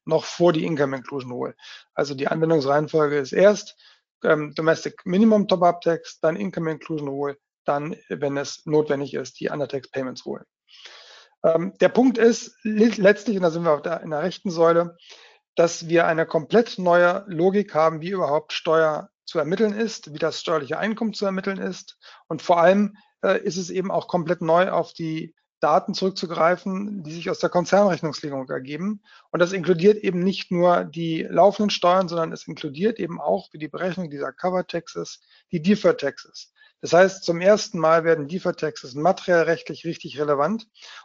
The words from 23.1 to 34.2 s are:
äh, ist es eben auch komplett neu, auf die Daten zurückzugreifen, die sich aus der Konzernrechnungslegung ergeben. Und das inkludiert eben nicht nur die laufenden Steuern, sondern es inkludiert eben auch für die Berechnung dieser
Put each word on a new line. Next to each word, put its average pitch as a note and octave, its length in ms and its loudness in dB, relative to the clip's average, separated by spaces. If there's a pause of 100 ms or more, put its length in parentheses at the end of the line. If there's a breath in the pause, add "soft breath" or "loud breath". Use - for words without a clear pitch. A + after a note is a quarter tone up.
äh, F#3+ 160 2
ist F3 180 -4
es F3+ 120 -6
eben F#3 220 -4
auch E3 160 -2
komplett F3 340 -2
neu, E3+ 280 2
auf D#3+ 240 -4
die D#3+ 420 -8 (240)
Daten E3 360 2
zurückzugreifen, F#3 1080 -2
die D3+ 80 -12
sich E3+ 180 -8
aus D#3+ 100 -6
der E3+ 100 0
Konzernrechnungslegung D#3+ 1000 0
ergeben. D3+ 520 -6 (300 soft breath)
Und E3 80 -2
das F3 140 2
inkludiert F#3 440 4
eben F#3+ 220 -2
nicht F#3+ 320 -2
nur F3 340 2
die D#3+ 380 -6
laufenden G3+ 480 4
Steuern, F#3 360 2
sondern E3 240 -4
es - 160 -12
inkludiert D#3+ 520 -4
eben E3+ 200 -6
auch E3+ 300 -2
für - 80 -20
die D3+ 100 -10
Berechnung E3+ 420 -6
dieser C#3 220 -8